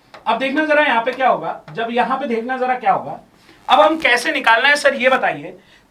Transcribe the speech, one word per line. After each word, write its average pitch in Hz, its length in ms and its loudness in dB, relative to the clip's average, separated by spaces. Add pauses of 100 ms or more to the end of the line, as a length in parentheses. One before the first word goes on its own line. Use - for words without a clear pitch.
(280)
अब 226 120 0
देखना 269 260 -2
जरा 302 180 2
यहाँ 240 200 0
पे 254 80 -2
क्या 262 160 -2
होगा, - 340 -2 (100)
जब 226 200 -6
यहाँ 247 260 -2
पे 277 100 -6
देखना 233 300 -4
जरा 247 180 -2
क्या 214 160 0
होगा। - 280 -4 (500)
अब 254 100 6
हम 311 200 4
कैसे 254 320 0
निकालना 240 380 2
है 294 60 4
सर, 285 180 2
ये 247 160 0
बताइए। 180 480 -2 (340)